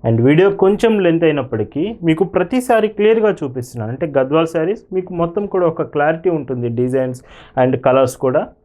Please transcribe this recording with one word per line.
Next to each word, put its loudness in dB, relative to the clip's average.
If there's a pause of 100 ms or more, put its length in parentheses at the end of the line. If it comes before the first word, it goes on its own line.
And 2 (100)
వీడియో 6 (140)
కొంచెం 2 (120)
లెంత్ 2
అయినప్పటికీ -4 (260)
మీకు 2 (100)
ప్రతిసారి 0 (100)
క్లియర్గా 2 (100)
చూపిస్తున్నాను. -8
అంటే -4 (120)
గద్వాల్ 0
శారీస్ -2 (140)
మీకు -8 (100)
మొత్తం -4 (100)
కూడా 2
ఒక -6
క్లారిటీ 0
ఉంటుంది, -6 (100)
డిజైన్స్ -2 (420)
and 2 (140)
కలర్స్ 2
కూడా. 0 (200)